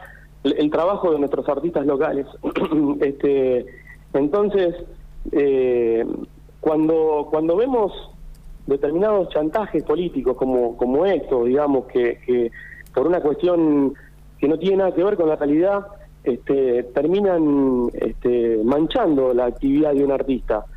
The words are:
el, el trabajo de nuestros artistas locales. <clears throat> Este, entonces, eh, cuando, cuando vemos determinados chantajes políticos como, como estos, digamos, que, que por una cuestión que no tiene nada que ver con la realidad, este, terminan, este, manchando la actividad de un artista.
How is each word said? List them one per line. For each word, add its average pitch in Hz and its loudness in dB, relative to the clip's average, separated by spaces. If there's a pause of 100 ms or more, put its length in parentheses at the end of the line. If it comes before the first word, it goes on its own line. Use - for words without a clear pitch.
(440)
el, 139 0
el 151 2
trabajo 175 0
de 147 2
nuestros 139 -2
artistas 147 -2
locales. 143 0 (160)
<clears throat> 151 0
Este, 135 0 (460)
entonces, 180 0 (580)
eh, 123 2 (560)
cuando, 156 2
cuando 160 0
vemos 233 0 (760)
determinados 175 0
chantajes 156 -2
políticos 147 -2
como, 123 0
como 131 0
estos, 139 0
digamos, 135 2
que, 117 0
que 120 0 (440)
por 131 2
una 175 2
cuestión 151 2 (440)
que 143 2
no 156 2
tiene 190 0
nada 185 2
que 190 2
ver 208 0
con 165 2
la 156 2
realidad, 175 2 (380)
este, 127 0 (100)
terminan, 147 2
este, 117 0
manchando 143 2
la 123 2
actividad 139 0
de 139 2
un 139 2
artista. 117 -2 (120)